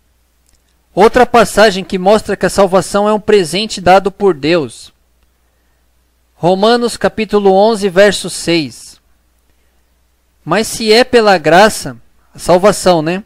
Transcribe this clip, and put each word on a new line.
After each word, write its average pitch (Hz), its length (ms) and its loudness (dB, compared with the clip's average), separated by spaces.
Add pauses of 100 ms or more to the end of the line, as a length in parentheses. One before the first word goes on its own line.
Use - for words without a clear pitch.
(960)
Outra 226 300 2
passagem 202 580 0
que 190 140 -8
mostra 202 400 0
que - 80 -4
a 180 40 0
salvação 196 600 0
é 214 40 0
um 214 60 -2
presente 202 640 -2
dado 190 300 2
por 196 220 0
Deus. 147 600 -6 (1400)
Romanos 214 600 0
capítulo 202 580 -2
onze, 208 360 0
verso 196 400 0
seis. - 720 -8 (1400)
"Mas 196 220 -2
se 220 260 -2
é 240 100 4
pela 214 340 2
graça", 156 600 2 (360)
a - 60 -20
salvação, 180 600 0
né? 180 240 -6